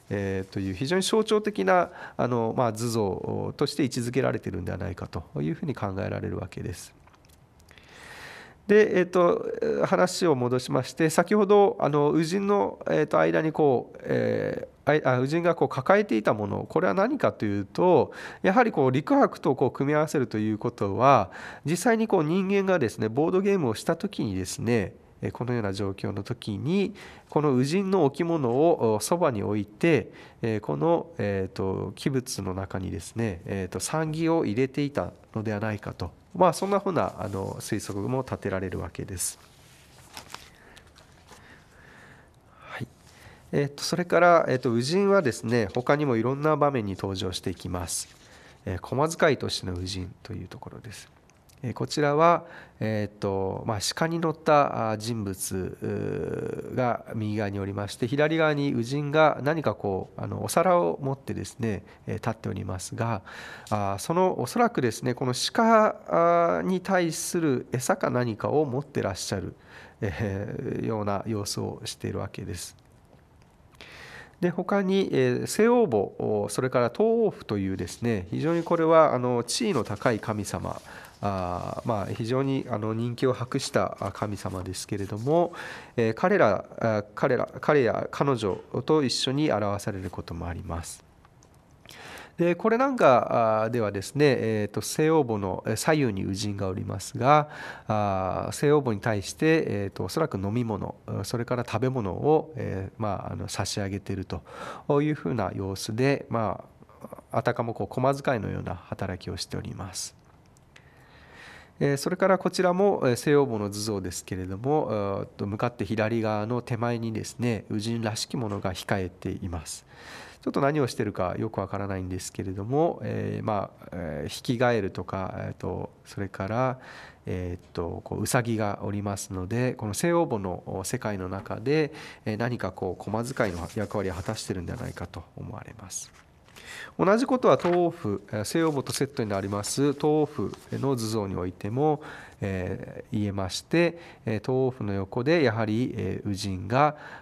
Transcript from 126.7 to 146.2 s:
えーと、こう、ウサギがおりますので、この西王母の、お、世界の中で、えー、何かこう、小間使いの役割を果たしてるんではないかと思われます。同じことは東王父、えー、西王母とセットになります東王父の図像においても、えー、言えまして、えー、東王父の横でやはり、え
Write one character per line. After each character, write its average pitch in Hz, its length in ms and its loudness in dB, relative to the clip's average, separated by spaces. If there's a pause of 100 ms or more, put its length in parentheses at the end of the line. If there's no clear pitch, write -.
え 90 340 -6
ー - 140 -20
と、 87 300 -4
こ 95 120 -6
う、 98 60 -4
ウ 110 40 -2
サ 123 160 2
ギ 113 140 -2
が 104 260 -4
お 104 80 -6
り 101 120 -4
ま 101 140 -4
す - 160 -12
の 92 160 -6
で、 120 240 0
こ - 140 -8
の 101 80 -4
西 170 180 0
王 170 140 4
母 123 120 -4
の、 92 280 -6
お、 95 180 -6
世 - 140 -4
界 104 200 -4
の 92 100 -6
中 95 280 -8
で、 143 360 0 (320)
え 110 100 -2
ー、 - 20 -4
何 117 220 -2
か 92 120 -4
こ 90 300 -6
う、 - 20 -16
小 - 80 -10
間 113 140 -2
使 120 220 0
い 95 60 -2
の 87 220 -6
役 104 220 -4
割 95 140 -2
を 87 40 -6
果 92 80 -6
た 110 140 -6
し - 80 -10
て 107 100 -4
る 92 60 -6
ん 87 60 -8
で 90 60 -6
は 90 60 -8
な 87 100 -8
い 90 40 -10
か - 140 -10
と - 160 -14 (140)
思 95 160 -12
わ - 120 -14
れ - 160 -16
ま 95 100 -16
す。 - 220 -12 (840)
同 185 180 6
じ 254 100 0
こ 254 120 2
と 247 100 4
は 147 80 10
東 175 200 2
王 175 140 4
父、 101 320 -4 (100)
え 107 80 -2
ー、 104 40 -4
西 165 180 0
王 160 100 4
母 135 100 -2
と 127 100 -6
セ 139 120 0
ッ 131 40 0
ト - 140 -4
に 110 60 -2
な 98 120 0
り 98 80 -4
ま 101 140 -2
す 139 300 0
東 143 120 -4
王 151 220 4
父 - 520 -6
の 135 180 0
図 113 140 -4
像 110 160 -2
に 95 100 -6
お 92 100 -4
い 92 60 -6
て - 180 -10
も、 143 320 0 (380)
え 95 720 -6
ー、 110 60 -2
言 104 100 0
え 98 40 -4
ま 98 180 -4
し - 120 -8
て、 170 360 2 (280)
え 110 120 -2
ー、 - 20 -6
東 - 100 -4
王 131 220 2
父 117 120 -8
の 101 80 -4
横 98 300 -4
で 160 200 4
や 113 120 4
は 113 100 0
り、 110 320 0
え 98 260 -4